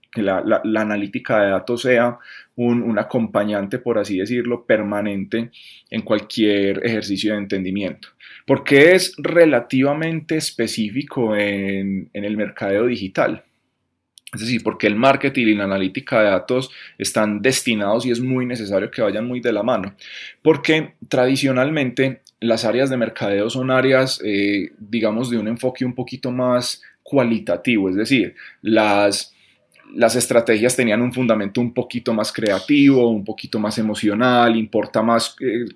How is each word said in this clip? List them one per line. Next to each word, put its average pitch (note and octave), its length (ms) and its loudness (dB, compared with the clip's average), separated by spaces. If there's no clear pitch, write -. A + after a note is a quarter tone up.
que A2 120 -6
la, F#2+ 220 0
la, G#2+ 200 2
la G#2+ 160 -2
analítica G#2 600 -2
de G2 80 2
datos G2 320 -4
sea A#2+ 360 2
un, A#2+ 260 2
un A2 160 -2
acompañante, G#2 800 -2
por A#2 200 -2
así G2 200 -2
decirlo, A#2 480 -4
permanente G#2 840 -2
en A2 120 -6
cualquier G#2 840 0
ejercicio G#2 480 -2
de G#2 60 -4
entendimiento. G2 680 -6
¿Por C#3 200 0
qué D3 320 8
es - 220 0
relativamente D#3 1160 2
específico A2+ 1000 -2
en, G2 760 -4
en G2+ 120 -8
el G#2 120 -4
mercadeo G#2 500 -2
digital? A2 580 -2
Es G#2 60 -10
decir, A#2 240 -2
porque G#2+ 240 0
el G#2 80 0
marketing C3+ 500 2
y G#2+ 80 4
la G2+ 100 -2
analítica G2 560 -2
de G#2 100 4
datos B2+ 400 -2
están G#2 420 0
destinados A2+ 640 2
y B2+ 60 -2
es A#2 100 -2
muy B2+ 240 -2
necesario G#2 460 -4
que - 100 -8
vayan G#2+ 280 -2
muy B2 120 -6
de A#2 120 0
la G#2 100 -2
mano. G#2 320 -2
Porque D#3 520 2
tradicionalmente C3 1120 0
las A2+ 240 0
áreas B2+ 260 0
de C3 60 -2
mercadeo G#2+ 520 -2
son C3 220 -4
áreas, C3 540 2
eh, G2+ 520 -2
digamos, A2 540 -2
de A#2 80 -2
un G#2 80 -4
enfoque B2 380 -4
un B2 100 -4
poquito C3 380 -8
más B2 500 -2
cualitativo. G#2+ 840 0
Es F#2 60 -2
decir, A2 380 0
las, G#2 720 2
las A2+ 220 4
estrategias A#2 580 4
tenían A#2 280 2
un B2 100 -2
fundamento A2+ 480 0
un A#2+ 140 -2
poquito A#2+ 400 -4
más G#2+ 180 -2
creativo, B2 800 4
un G2+ 160 -2
poquito - 320 -8
más G#2+ 180 -2
emocional, A2+ 800 2
importa A2 460 -2
más, A#2 360 0
eh, A#2+ 380 -4